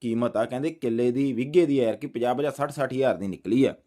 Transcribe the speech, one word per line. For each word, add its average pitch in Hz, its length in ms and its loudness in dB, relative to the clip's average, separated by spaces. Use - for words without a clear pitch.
ਕੀਮਤ 117 360 -2
ਆ। 113 80 2
ਕਹਿੰਦੇ 131 240 -4
ਕਿੱਲੇ 123 420 0
ਦੀ, 135 220 0
ਵਿੱਘੇ 147 320 2
ਦੀ 143 140 2
ਐਰਕੀ 113 280 0
ਪੰਜਾਹ, 120 280 0
ਪੰਜਾਹ, 143 160 -2
ਸੱਠ, 143 200 -4
ਸੱਠ 131 220 -4
ਹਜ਼ਾਰ 131 220 2
ਦੀ 95 120 -6
ਨਿਕਲੀ 113 380 2
ਆ। - 100 0